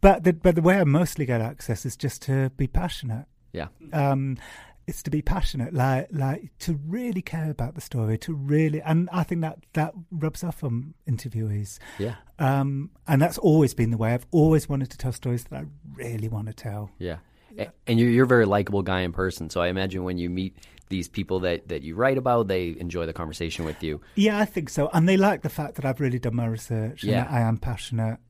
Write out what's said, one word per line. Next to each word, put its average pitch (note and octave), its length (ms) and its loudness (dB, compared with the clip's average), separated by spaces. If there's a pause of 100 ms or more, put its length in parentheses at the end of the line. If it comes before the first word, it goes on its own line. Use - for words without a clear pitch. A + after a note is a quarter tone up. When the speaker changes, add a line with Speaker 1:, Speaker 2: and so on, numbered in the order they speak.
Speaker 1:
But F#3+ 220 8
the, F3+ 100 6
but E3 220 4
the E3+ 60 2
way F3+ 180 6
I F#3 40 4
mostly D3+ 420 2
get A#2+ 160 0
access - 440 -4
is B2+ 120 -6
just - 260 -6
to C3+ 280 0
be C#3 160 -2
passionate. C#3 580 -2 (260)
Speaker 2:
Yeah. D#2 160 -8 (260)
Speaker 1:
Um, C3+ 440 2 (480)
it's - 180 -10
to D#3 60 -6
be D3+ 120 0
passionate, D3 520 0
like, C3 400 2
like, C3+ 360 -2 (100)
to D#3 280 -2
really G#3+ 340 -4
care D#3 280 -4
about C3 260 -4
the C3+ 60 -10
story, A2 380 -2
to - 140 -6
really, D3+ 480 2
and E3 300 2
I F3 120 0
think E3+ 180 -2
that, D#3+ 180 -4 (140)
that D#3+ 200 -2 (180)
rubs D#3+ 340 -4
off - 180 -6
on C3 300 -4 (160)
interviewees. G#2+ 680 -4 (220)
Speaker 2:
Yeah. G#2 160 -4 (240)
Speaker 1:
Um, C#3 520 0 (140)
and C#3+ 160 4
that's E3 160 2
always D#3+ 360 6
been A2+ 180 2
the A2+ 60 0
way. A2+ 160 2
I've B2 180 -2
always D#3+ 380 6
wanted C3+ 220 -2
to - 60 -18
tell C3 140 -4
stories A#2+ 340 -4
that C#3 140 -10
I D3 60 -8 (280)
really A#2 360 -6
wanna A2 240 -6
tell. G#2 360 -8 (100)
Speaker 2:
Yeah. F2 180 -6 (400)
A-, G#2 100 -6 (180)
and A#2 140 4
you're, A#2+ 100 6
you're B2 140 6
a B2+ 40 4
very B2 180 8
likable G2+ 360 2
guy F#2 200 0
in F2+ 100 -2
person, F2 380 -4
so F2+ 100 -4
I F2 80 2
imagine F#2 380 -2
when F2+ 120 -4
you F2 120 -4
meet F#2 260 -4 (320)
these F#2 220 -4
people F#2 320 -2
that, F2 260 -2
that D#2 140 -6
you D#2+ 140 -10
write B2+ 220 2
about, A#2+ 300 2
they F2+ 320 0
enjoy F2 260 -4
the D#2+ 60 -6
conversation D#2+ 540 -6
with D#2 180 -8
you. D2+ 160 -4 (160)
Speaker 1:
Yeah, G#3 240 2
I G#3+ 60 2
think E3+ 240 -6
so. - 240 0
And E3 160 4
they F#3+ 80 6
like G3 240 4
the D3+ 80 -4
fact - 260 -6
that C3 80 -8
I've C3 160 -2
really B2+ 200 0
done A#2+ 180 -4
my A#2+ 80 0
research A2+ 580 -4
and G#2 80 0
Speaker 2:
Yeah. A#2+ 140 2
Speaker 1:
that - 80 -8
I A#2+ 80 2
am A2+ 160 2
passionate. A2+ 640 -4 (100)